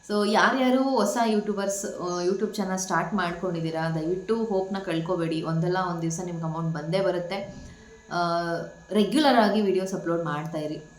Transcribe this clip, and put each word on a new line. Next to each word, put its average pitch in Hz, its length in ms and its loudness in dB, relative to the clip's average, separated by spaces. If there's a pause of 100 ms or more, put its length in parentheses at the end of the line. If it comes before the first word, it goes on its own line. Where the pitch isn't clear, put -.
(100)
so, 208 220 2
ಯಾರ್ಯಾರು 254 500 4
ಹೊಸ 247 340 2 (100)
ಯೂಟ್ಯೂಬರ್ಸ್, 208 580 0
ಆ, 180 380 -4
YouTube 196 300 0
ಚಾನಲ್ 185 260 -2
ಸ್ಟಾರ್ಟ್ 175 360 -2
ಮಾಡ್ಕೊಂಡಿದ್ದೀರಾ, 170 760 -2
ದಯವಿಟ್ಟು 185 540 -2
ಹೋಪ್‌ನ 190 340 -2
ಕಳ್ಕೊಬೇಡಿ. 165 640 -2
ಒಂದಲ್ಲ 165 340 0 (140)
ಒಂದು 165 120 -4
ದಿವಸ 165 220 -2
ನಿಮ್ಗೆ 170 200 -6
ಅಮೌಂಟ್ 160 300 -2
ಬಂದೇ 160 260 -2
ಬರುತ್ತೆ. 190 560 -2 (560)
ಆ, 170 300 0 (480)
ರೆಗ್ಯುಲರ್ 247 480 4
ಆಗಿ 208 220 4
ವಿಡಿಯೋಸ್ 190 340 2
ಅಪ್ಲೋಡ್ 170 300 -2
ಮಾಡ್ತಾ 156 340 -4
ಇರಿ. 151 220 -6 (180)